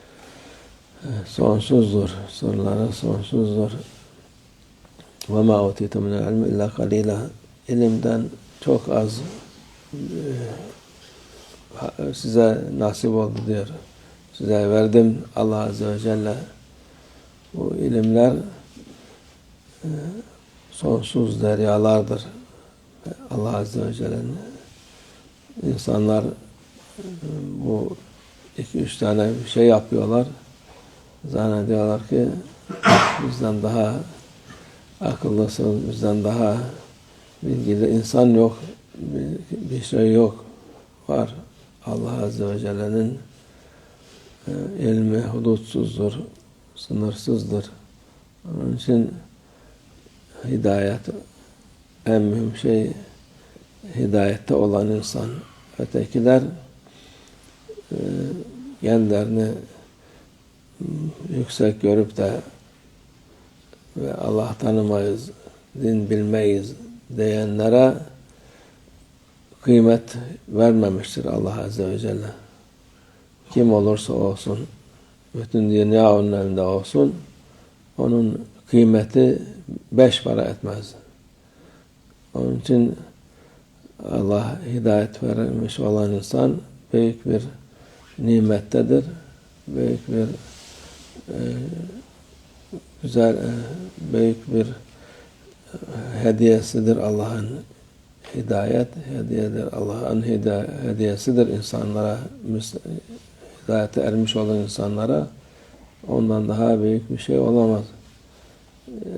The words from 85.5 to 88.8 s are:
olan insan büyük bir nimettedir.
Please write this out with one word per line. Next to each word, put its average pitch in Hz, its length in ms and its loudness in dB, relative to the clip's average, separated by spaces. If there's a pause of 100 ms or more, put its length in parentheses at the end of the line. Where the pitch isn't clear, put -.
olan 104 320 2
insan 131 460 2 (360)
büyük 117 320 0
bir 113 180 0 (760)
nimettedir. 117 840 4 (600)